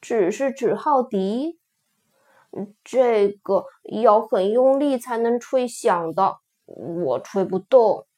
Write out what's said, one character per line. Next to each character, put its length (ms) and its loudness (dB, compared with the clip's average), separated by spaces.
只 300 0
是 220 -2
纸 220 -2
号 280 0
笛？ 560 -4
这 460 2
个 380 -2
要 400 2
很 280 0
用 300 4
力 160 0
才 220 -6
能 200 0
吹 300 -2
响 460 -2
的， 240 0
我 560 -4
吹 240 -4
不 140 -4
动。 480 2